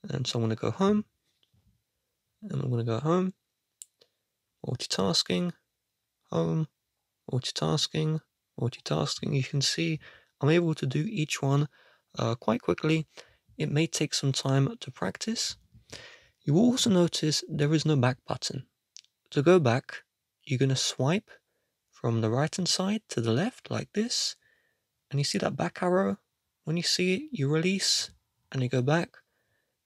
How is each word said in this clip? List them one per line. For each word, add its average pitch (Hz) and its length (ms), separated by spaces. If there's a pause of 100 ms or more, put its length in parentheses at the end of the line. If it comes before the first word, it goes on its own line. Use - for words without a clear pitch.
And 135 180
so - 120
I'm 113 60
gonna 110 100
go 110 160
home, 208 340 (1400)
and 143 200
I'm 131 80
gonna 117 140
go 117 160
home, 180 340 (1300)
multitasking, 180 880 (760)
home, 165 380 (640)
multitasking, 156 920 (380)
multitasking. 151 760
You 135 80
can 139 180
see 165 380 (420)
I'm 143 80
able 165 280
to 147 100
do 147 140 (100)
each 151 320
one, 143 260 (500)
uh, 117 160
quite 226 280
quickly. 156 440 (520)
It 143 120
may 156 160
take - 280
some 135 180
time 135 480
to - 100
practice. - 680 (840)
You 143 140
will 185 80
also 247 280
notice 170 580
there 147 260
is 151 100
no 156 120
back 127 200 (100)
button. - 400 (640)
To 147 120
go 180 160
back, 127 460 (380)
you're 131 160
gonna 135 180
swipe 151 540 (600)
from 117 300
the 110 100
right 139 240
hand 180 140
side 202 420
to - 100
the 113 120
left 175 380
like 110 220
this, - 440 (760)
and 139 100
you 143 40
see - 140
that 170 180
back - 260
arrow? 190 360 (460)
When 156 120
you 175 60
see 180 320
it, 262 80 (100)
you 139 160
release 170 640 (400)
and 131 120
you 123 60
go 127 140
back, 151 360 (680)